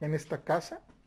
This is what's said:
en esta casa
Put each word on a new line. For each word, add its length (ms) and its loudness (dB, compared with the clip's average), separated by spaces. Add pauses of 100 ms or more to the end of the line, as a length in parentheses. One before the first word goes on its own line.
en 120 2
esta 300 -2
casa 380 0 (260)